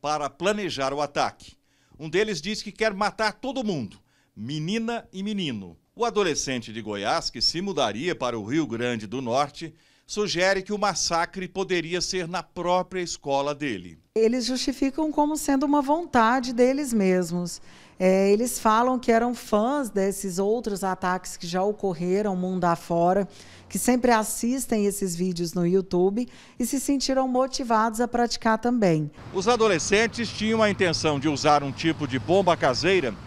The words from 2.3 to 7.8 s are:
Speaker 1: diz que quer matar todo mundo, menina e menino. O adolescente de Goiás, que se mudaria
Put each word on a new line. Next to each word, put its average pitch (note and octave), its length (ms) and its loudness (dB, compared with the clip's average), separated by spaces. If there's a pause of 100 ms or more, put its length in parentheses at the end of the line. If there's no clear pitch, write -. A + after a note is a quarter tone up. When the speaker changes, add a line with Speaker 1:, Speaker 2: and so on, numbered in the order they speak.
Speaker 1:
diz G#3 180 -6
que G#3 120 -12
quer A3 200 -2
matar G3+ 420 -2
todo C4 280 -6
mundo, D3+ 380 -4 (340)
menina F3 800 -4
e F#3+ 100 -10
menino. C#3 540 -6 (180)
O A3 100 -2
adolescente C#3+ 680 -2
de A2 100 -10
Goiás, G#2 480 -2
que A#2+ 100 -10
se - 200 0
mudaria C#3+ 560 -2